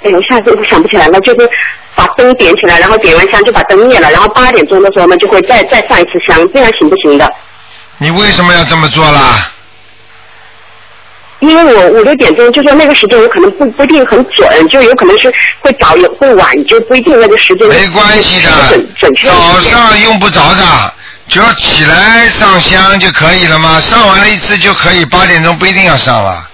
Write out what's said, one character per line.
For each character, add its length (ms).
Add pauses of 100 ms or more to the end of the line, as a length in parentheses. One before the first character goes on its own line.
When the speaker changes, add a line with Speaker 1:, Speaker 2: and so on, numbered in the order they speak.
Speaker 1:
哎， 100
我 60
一 100
下 120
子 140
我 100
想 180
不 60
起 80
来 120
了， 120
就 200
是 100 (440)
把 100 (140)
灯 160
点 220
起 100
来， 120
然 120
后 80
点 180
完 140
香 140
就 80
把 100
灯 260
灭 100
了， 120
然 100
后 140
八 180
点 140
钟 160
的 100
时 80
候 60
呢， 100
就 100
会 160
再， 220
再 240
上 100
一 60
次 60 (160)
香， 260
这 80
样 180
行 120
不 80
行 180
的？ 100 (720)
Speaker 2:
你 140
为 160
什 180
么 80
要 120
这 120
么 140
做 200
啦？ 380 (1900)
Speaker 1:
因 160
为 180
我 140
五 140
六 140
点 200
钟， 160
就 100
说 120
那 120
个 80
时 120
间 120
我 100
可 120
能 120
不， 180
不 140
一 20
定 200
很 160 (140)
准， 320
就 140
有 120
可 120
能 120
是 140 (280)
会 200
早 160
有 200
会 180
晚， 180 (140)
就 160
不 120
一 60
定 180
那 80
个 120
时 180
间 120
Speaker 2:
没 200
关 340
系 200
的， 80 (180)
Speaker 1:
准， 200 (120)
准 140
确 140
的 60
时 280
间。 100
Speaker 2:
早 160
上 140
用 180
不 80
着 260
的， 400 (320)
只 140
要 140
起 300
来 440
上 320
香 400
就 100
可 240
以 120
了 120
嘛， 220
上 260
完 140
了 80
一 80
次 220
就 160
可 180
以， 140
八 200
点 160
钟 160
不 80
一 60
定 120
要 120
上 260
了。 320